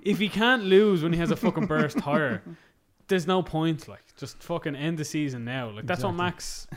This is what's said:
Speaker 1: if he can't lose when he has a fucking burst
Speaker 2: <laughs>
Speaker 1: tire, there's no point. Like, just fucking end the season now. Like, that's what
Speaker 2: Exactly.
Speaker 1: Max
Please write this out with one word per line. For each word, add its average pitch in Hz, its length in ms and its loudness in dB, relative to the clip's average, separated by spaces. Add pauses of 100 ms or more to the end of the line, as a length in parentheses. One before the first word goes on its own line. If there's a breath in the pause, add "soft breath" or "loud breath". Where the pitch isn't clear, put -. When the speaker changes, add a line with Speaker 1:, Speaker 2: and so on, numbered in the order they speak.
Speaker 1:
if 196 160 0
he 196 120 0
can't 233 340 2
lose 190 380 6
when 170 100 0
he 165 60 2
has 170 120 2
a 160 60 2
fucking 214 300 0
burst 156 320 0
Speaker 2:
<laughs> 147 100 -2
Speaker 1:
tire, 143 340 0 (640 loud breath)
there's 180 200 0
no 185 160 2
point. 160 440 -2
Like, 98 140 -18 (160)
just - 260 -14
fucking 165 320 -6
end 156 220 -4
the 151 80 -4
season 135 400 -4
now. 123 240 -6
Like, 107 180 -12
that's 180 160 -4
what 190 120 -2
Speaker 2:
Exactly. 175 100 -2
Speaker 1:
Max - 420 -6 (100)